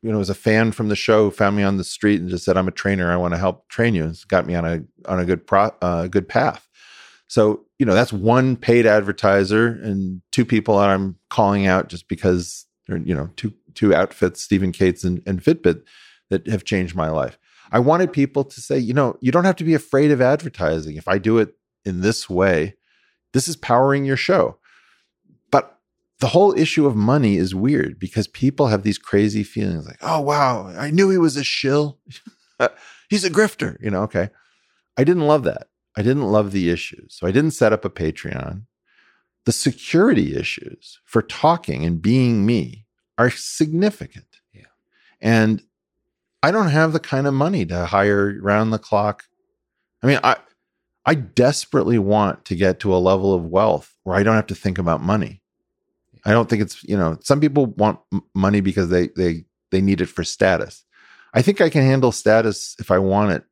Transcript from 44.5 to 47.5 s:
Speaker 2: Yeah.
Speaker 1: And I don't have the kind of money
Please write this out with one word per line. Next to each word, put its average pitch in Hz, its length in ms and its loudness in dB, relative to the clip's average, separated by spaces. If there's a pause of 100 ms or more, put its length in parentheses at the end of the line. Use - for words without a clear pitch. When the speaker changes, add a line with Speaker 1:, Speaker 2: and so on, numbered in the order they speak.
Speaker 2:
Yeah. - 140 -20 (560)
Speaker 1:
And 110 400 2 (800)
I 147 80 4
don't 202 180 0
have 156 240 2
the 156 80 -2
kind 139 260 -4
of 143 60 0
money 143 320 -2